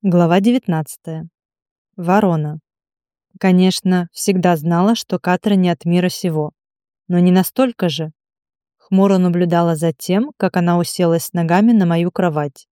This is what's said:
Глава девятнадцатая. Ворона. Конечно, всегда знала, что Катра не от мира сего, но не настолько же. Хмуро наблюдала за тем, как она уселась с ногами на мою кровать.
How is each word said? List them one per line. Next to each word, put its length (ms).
Глава 340
девятнадцатая. 880
Ворона. 640
Конечно, 720
всегда 420
знала, 420
что 220
Катра 360
не 160
от 160
мира 240
сего, 420
но 120
не 120
настолько 560
же. 240
Хмуро 400
наблюдала 600
за 180
тем, 420
как 220
она 180
уселась 480
с 80
ногами 400
на 140
мою 260
кровать. 600